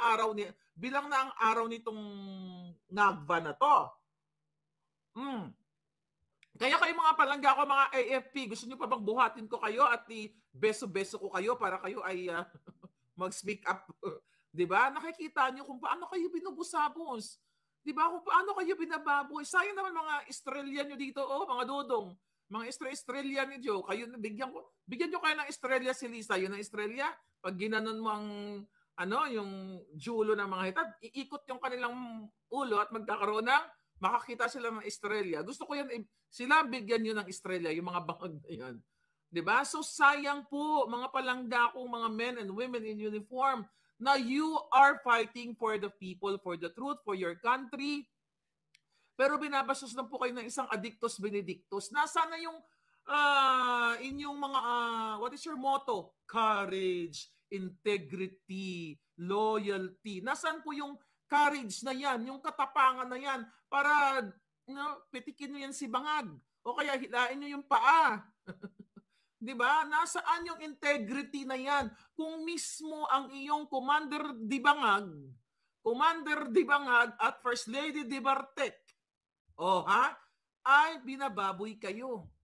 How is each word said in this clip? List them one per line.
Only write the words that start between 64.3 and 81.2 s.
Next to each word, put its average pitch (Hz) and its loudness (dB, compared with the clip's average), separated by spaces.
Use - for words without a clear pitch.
no, 277 -8
pitikin 285 -10
nyo 277 -8
yan - -10
si 269 -8
Bangag? 269 -2
O 240 -2
kaya 285 0
hilain 240 -2
nyo 285 -8
yung 285 -8
paa? 262 8
<laughs> - -18
Di 240 -8
ba? 277 4
Nasaan 330 0
yung 330 -8
integrity 277 -2
na 254 -4
yan? 269 0
Kung 320 -6
mismo 311 -6
ang 269 2
iyong 294 -2
Commander 285 0
Dibangag, 226 2
Commander 302 2
Dibangag 254 4
at - 0
First 240 -2
Lady 285 -4
Dibartek, 269 -2
o 180 4
ha, 233 4
ay 294 6
binababoy 214 -4